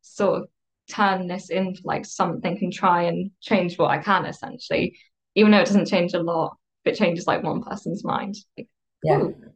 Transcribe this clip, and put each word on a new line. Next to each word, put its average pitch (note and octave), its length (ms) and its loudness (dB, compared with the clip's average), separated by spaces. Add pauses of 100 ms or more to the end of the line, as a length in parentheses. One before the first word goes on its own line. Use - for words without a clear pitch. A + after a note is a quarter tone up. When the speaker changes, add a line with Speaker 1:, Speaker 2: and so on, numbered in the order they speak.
Speaker 1:
sort F#3+ 400 0
of - 80 -14 (400)
turn F#3+ 380 0
this F3+ 220 -8
into, F#3 340 -2
like, - 220 -6
something F3 580 -4
and F3 100 -4
try F3 300 2
and F3 280 -2 (100)
change F3 360 0
what D#3+ 140 2
I D3+ 80 0
can, F3+ 260 0
essentially." - 720 -6 (380)
Even G#3+ 160 8
though G#3 100 8
it F3 60 4
doesn't G3 200 4
change F3 260 0
a E3+ 100 0
lot, E3 340 -2 (260)
if D3 100 2
it - 40 -4
changes, F3 300 0
like, - 160 0
one - 180 -2
person's - 420 -8
mind. - 320 -4 (220)
Like, - 120 -16 (340)
Speaker 2:
Yeah. D3+ 160 2
Speaker 1:
ooh. - 160 -2 (200)